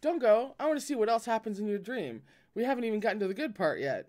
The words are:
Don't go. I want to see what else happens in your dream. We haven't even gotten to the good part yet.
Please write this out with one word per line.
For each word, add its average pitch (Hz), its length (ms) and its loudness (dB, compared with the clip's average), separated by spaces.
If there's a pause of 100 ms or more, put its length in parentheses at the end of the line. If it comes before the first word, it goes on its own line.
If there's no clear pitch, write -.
Don't 339 180 0
go. 240 400 4
I 285 80 -2
want 311 120 2
to 277 60 -6
see 294 100 -4
what 220 140 2
else 226 160 2
happens 220 340 -2
in 208 80 -4
your 208 120 -2
dream. 180 440 -6 (320)
We 220 100 -2
haven't 247 200 0
even 220 160 0
gotten 214 200 0
to 196 80 0
the 190 60 -2
good 240 200 -4
part 147 260 0
yet. 127 280 -4